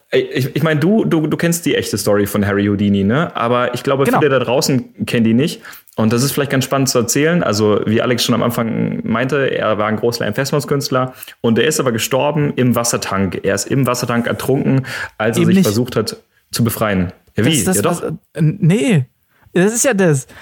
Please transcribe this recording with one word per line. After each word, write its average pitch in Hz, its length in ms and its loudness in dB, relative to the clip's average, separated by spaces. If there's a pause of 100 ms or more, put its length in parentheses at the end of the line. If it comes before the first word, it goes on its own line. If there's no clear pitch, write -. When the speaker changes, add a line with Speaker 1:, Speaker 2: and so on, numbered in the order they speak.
(120)
Speaker 1:
ey, 131 100 2
ich, 131 340 -4
ich 127 80 -2
mein, 156 160 0
du, 196 260 2
du, 156 200 0
du 156 100 -2
kennst 170 300 -2
die 139 100 0
echte 98 220 -2
Story 104 300 2
von 101 180 -2
Harry 101 220 0
Houdini, 101 360 2
ne? 123 320 0
Aber 120 380 0
ich 123 100 -6
glaube, 139 200 0
Speaker 2:
Genau. 156 160 2
Speaker 1:
viele 151 100 4
da 135 100 2
draußen 123 680 -2
kennen 120 160 0
die 113 100 2
nicht. 139 280 0 (340)
Und 110 180 2
das 120 100 2
ist 139 100 -2
vielleicht 139 180 -2
ganz 135 140 0
spannend 139 220 0
zu 131 120 0
erzählen. 151 440 2
Also, 107 440 2
wie 110 140 2
Alex 120 220 0
schon 123 120 0
am - 80 0
Anfang 113 600 -2
meinte, 131 460 -2
er 104 280 0
war 104 80 0
ein 107 100 -2
großer 117 280 -2
Entfesselungskünstler. 135 880 -2 (280)
Und 226 160 2
er 120 80 2
ist 156 140 0
aber 131 120 0
gestorben 143 680 0
im 123 180 2
Wassertank. 98 680 -2
Er 98 120 0
ist 104 120 -4
im 135 200 0
Wassertank 120 400 -2
ertrunken, 135 580 0 (320)
als 113 200 0
er 175 40 2
Speaker 2:
Eben 165 60 4
Speaker 1:
sich 180 100 4
Speaker 2:
nicht. 190 80 4
Speaker 1:
versucht 120 300 0
hat 107 220 -4 (340)
zu - 120 -2
befreien. 104 480 0 (240)
Ja, 104 80 0
wie? 165 200 2
Speaker 2:
Das, - 0 -
das, 92 140 0
Speaker 1:
Ja, 104 40 0
doch. 165 220 0
Speaker 2:
was, - 80 -4 (220)
äh, - 80 -4
nee. 165 640 2 (480)
Das 185 200 2
ist 233 100 -2
ja 262 120 2
das. 165 320 2 (140)